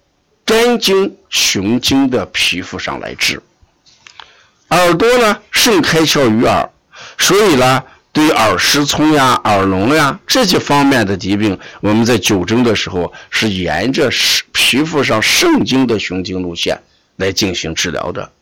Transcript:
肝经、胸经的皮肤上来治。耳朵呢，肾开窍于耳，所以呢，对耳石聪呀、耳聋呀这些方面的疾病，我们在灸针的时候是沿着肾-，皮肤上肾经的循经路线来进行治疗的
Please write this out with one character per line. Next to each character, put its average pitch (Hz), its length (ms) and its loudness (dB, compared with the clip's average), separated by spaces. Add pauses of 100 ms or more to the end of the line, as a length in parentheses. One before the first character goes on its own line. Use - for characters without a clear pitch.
(460)
肝 233 340 2
经、 190 360 0 (140)
胸 110 500 -2
经 135 300 2
的 113 180 -2
皮 - 340 -4
肤 90 160 -12
上 69 220 -8
来 60 160 -12
治。 - 260 -6 (1300)
耳 175 260 4
朵 233 220 4
呢， 214 220 2 (120)
肾 202 300 2
开 160 200 2
窍 143 280 2
于 113 160 2
耳， 101 240 0 (480)
所 202 280 2
以 170 100 4
呢， 127 280 2 (280)
对 151 180 2
耳 107 280 2
石 147 280 0
聪 151 280 0
呀、 131 300 2
耳 104 200 2
聋 98 320 0
呀 143 320 0
这 262 180 0
些 175 140 0
方 143 260 2
面 131 200 2
的 98 100 -2
疾 101 220 -4
病， 101 200 0 (240)
我 104 120 0
们 113 120 4
在 117 120 2
灸 98 260 0
针 113 200 0
的 113 120 2
时 - 140 -6
候 87 220 -4 (180)
是 - 200 -2
沿 92 420 -2
着 135 200 0
肾-， - 400 -2
皮 - 320 0
肤 160 200 -2
上 113 180 0
肾 311 420 2
经 131 220 2
的 117 140 0
循 92 240 -6
经 92 180 -6
路 87 140 -6
线 - 240 -4 (380)
来 95 140 -2
进 95 220 -2
行 82 200 -8
治 85 180 -6
疗 73 200 -6
的 101 200 -10 (100)